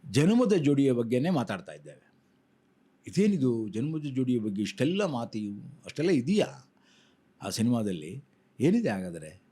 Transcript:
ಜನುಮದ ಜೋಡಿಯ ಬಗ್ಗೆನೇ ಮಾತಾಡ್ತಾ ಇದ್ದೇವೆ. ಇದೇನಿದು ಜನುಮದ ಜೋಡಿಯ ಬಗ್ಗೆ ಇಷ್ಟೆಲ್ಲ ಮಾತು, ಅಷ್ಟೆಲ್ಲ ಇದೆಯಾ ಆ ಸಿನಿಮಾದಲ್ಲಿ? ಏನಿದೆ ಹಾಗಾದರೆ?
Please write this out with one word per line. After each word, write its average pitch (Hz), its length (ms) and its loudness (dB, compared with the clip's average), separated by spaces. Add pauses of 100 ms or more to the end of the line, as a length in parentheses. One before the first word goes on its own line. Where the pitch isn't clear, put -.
(120)
ಜನುಮದ 202 420 4
ಜೋಡಿಯ 139 380 4
ಬಗ್ಗೆನೇ 123 380 0
ಮಾತಾಡ್ತಾ 110 420 -2
ಇದ್ದೇವೆ. 73 420 -20 (920)
ಇದೇನಿದು 131 600 2
ಜನುಮದ 147 360 -4 (120)
ಜೋಡಿಯ 123 240 2
ಬಗ್ಗೆ 107 220 -2
ಇಷ್ಟೆಲ್ಲ 160 440 0
ಮಾತು, 117 340 -6 (460)
ಅಷ್ಟೆಲ್ಲ 165 240 -2
ಇದೆಯಾ 160 600 0 (720)
ಆ 101 80 -6
ಸಿನಿಮಾದಲ್ಲಿ? 104 760 -2 (360)
ಏನಿದೆ 190 300 2
ಹಾಗಾದರೆ? 90 520 -8 (100)